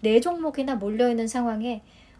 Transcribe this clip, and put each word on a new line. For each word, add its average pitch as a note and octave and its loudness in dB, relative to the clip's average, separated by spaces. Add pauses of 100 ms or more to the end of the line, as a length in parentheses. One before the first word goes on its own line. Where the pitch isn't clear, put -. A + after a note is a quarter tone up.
네 A3 6
종목이나 D4 -2
몰려있는 A3+ 0
상황에 A3+ -4 (380)